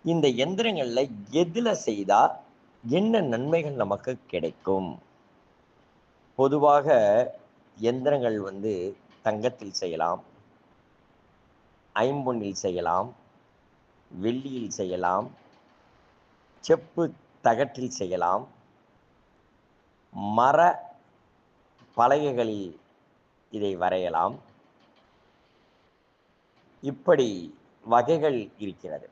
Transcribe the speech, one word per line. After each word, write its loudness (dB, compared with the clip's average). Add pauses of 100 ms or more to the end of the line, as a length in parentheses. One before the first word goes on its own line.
இந்த 2 (100)
எந்திரங்கள்ல 0 (340)
எதுல 0
செய்தா 2 (640)
என்ன 2
நன்மைகள் -2
நமக்கு -2 (120)
கிடைக்கும்? -4 (1500)
பொதுவாக 4 (920)
எந்திரங்கள் 0
வந்து -6 (500)
தங்கத்தில் -4
செய்யலாம், -4 (1700)
ஐம்பொன்னில் -2
செய்யலாம், -2 (1000)
வெள்ளியில் -6
செய்யலாம், -2 (1400)
செப்பு 0 (420)
தகட்டில் 0
செய்யலாம், -2 (1900)
மர 4 (1400)
பலகைகளில் 0 (840)
இதை -2
வரையலாம். 0 (2500)
இப்படி 2 (560)
வகைகள் 2 (180)
இருக்கிறது. -12